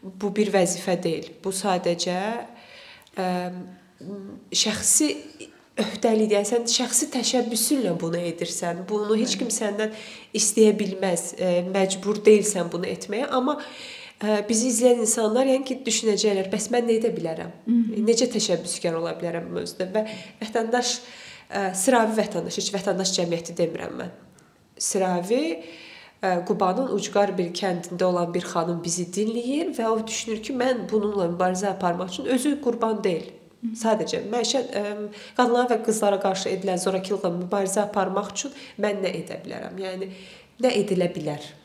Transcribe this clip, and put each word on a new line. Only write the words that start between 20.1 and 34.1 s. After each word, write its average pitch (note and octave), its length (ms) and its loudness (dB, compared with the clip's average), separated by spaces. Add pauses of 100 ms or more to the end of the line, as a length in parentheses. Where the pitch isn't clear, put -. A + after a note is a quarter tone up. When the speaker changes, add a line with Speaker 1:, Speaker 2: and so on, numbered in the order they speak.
Speaker 1:
vətəndaş, A#3 580 0 (480)
ə, G3 280 -4
sıravi A3 420 4
vətəndaş, F3 400 -2
heç - 160 -4
vətəndaş F#3 420 0
cəmiyyəti E3+ 400 -2
demirəm - 460 -2
mən. - 80 -6 (680)
Sıravi, F#3+ 640 0 (800)
ə, F3+ 240 0
Qubanın G3+ 440 2
ucqar G3 480 2
bir F3 140 0
kəndində F3+ 520 -4
olan F3 300 2
bir F3 80 0
xanım E3+ 400 -2
bizi F3 240 -4
dinləyir A#3+ 680 -2
və A3+ 100 0
o A3 200 0
düşünür G#3+ 360 -6
ki, - 100 -8
"Mən B3 380 0
bununla G3+ 360 2
mübarizə F#3 420 0
aparmaq F#3 400 0
üçün", B3+ 160 -8
özü C4+ 360 2
qurban A3 440 0
deyil. F3 240 0 (340)
Speaker 2:
Hı. A#3 140 -4
Speaker 1:
Sadəcə G#3 540 0